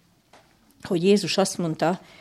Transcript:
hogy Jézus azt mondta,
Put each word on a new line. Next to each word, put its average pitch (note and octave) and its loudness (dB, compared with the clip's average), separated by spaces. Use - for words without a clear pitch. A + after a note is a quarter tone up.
hogy E3+ -4
Jézus G3 2
azt F#3+ 0
mondta, E3 -2